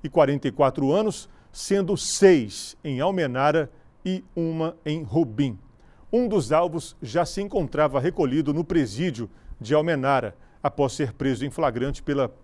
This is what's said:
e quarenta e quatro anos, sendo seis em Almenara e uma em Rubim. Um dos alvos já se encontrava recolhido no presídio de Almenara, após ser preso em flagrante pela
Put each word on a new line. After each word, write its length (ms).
e 60
quarenta 360
e 60
quatro 400
anos, 340
sendo 460
seis 880
em 160
Almenara 720
e 180
uma 480
em 180
Rubim. 560
Um 160
dos 240
alvos 480
já 240
se 160
encontrava 580
recolhido 540
no 120
presídio 680
de 160
Almenara, 640
após 300
ser 220
preso 320
em 40
flagrante 520
pela 280